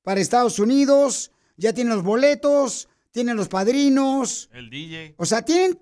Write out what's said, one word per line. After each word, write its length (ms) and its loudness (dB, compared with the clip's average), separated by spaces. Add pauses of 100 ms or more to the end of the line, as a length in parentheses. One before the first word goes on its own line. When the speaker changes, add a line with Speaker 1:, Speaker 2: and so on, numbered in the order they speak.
Speaker 1:
para 200 -2
Estados 380 0
Unidos. 720 2 (260)
Ya 160 -2
tienen 200 -2
los 100 -2
boletos, 840 0 (240)
tienen 240 -4
los 140 -4
padrinos. 1040 0
Speaker 2:
El 160 -18
D 400 -14
J. 80 -20
Speaker 1:
O 80 -6
sea, 160 0
tienen 400 2